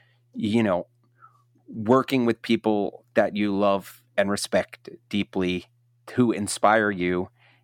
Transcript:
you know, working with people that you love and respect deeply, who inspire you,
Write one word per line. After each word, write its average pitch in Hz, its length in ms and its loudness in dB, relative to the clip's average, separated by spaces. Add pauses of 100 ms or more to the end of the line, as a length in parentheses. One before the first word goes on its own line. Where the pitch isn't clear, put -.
(340)
you 110 280 0
know, 90 260 0 (800)
working 127 580 2
with 113 160 -2
people 107 720 -2
that 101 220 2
you 101 200 -2
love 98 480 -2 (120)
and 101 140 0
respect - 600 -4 (200)
deeply, 92 560 -4 (480)
who 120 180 2
inspire 104 580 2
you, 90 400 -2 (340)